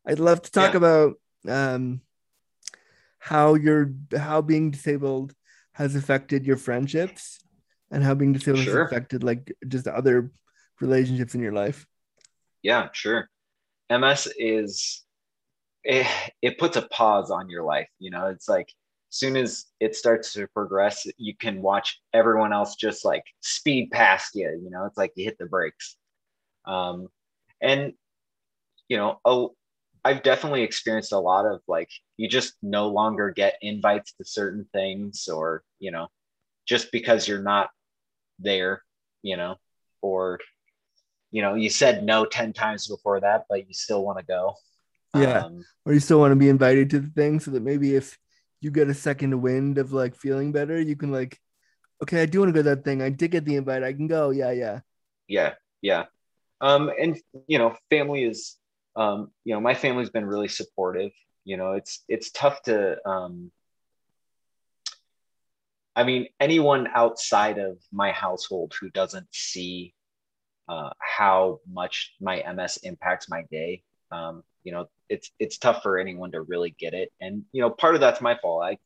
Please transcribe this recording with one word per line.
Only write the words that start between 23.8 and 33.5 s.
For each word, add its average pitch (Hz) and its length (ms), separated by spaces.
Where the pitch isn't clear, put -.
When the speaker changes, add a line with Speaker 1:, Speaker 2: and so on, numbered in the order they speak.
Speaker 2:
past 95 440
you, 92 140
you 90 60
know, 92 160
it's - 100
like 95 200
you 95 80
hit 110 140
the 90 80
brakes. 82 500
Um, 92 440
and, 139 320
you 120 80
know, 104 280
a, 123 220
I've 135 180
definitely 135 400
experienced 110 500
a 101 60
lot 95 280
of, 98 220
like, 85 220
you 113 120
just 123 340
no 104 260
longer 104 420
get 98 300